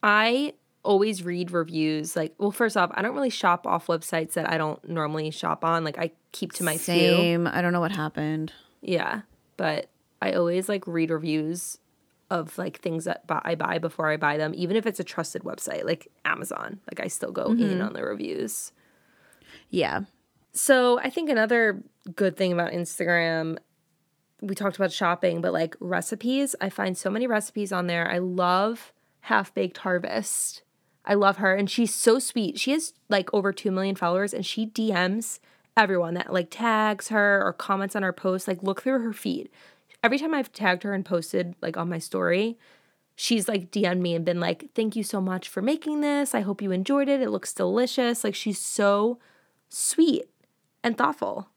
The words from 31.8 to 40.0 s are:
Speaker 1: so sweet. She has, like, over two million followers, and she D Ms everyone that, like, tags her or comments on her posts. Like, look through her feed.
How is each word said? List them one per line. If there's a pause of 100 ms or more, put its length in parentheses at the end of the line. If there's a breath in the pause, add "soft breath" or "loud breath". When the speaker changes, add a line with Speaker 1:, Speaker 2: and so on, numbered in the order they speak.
Speaker 1:
so
sweet.
She
has, (160)
like,
over
two
million
followers,
and
she
D
Ms (380 soft breath)
everyone
that,
like,
tags
her
or
comments
on
her
posts.
Like,
look
through
her
feed. (540 soft breath)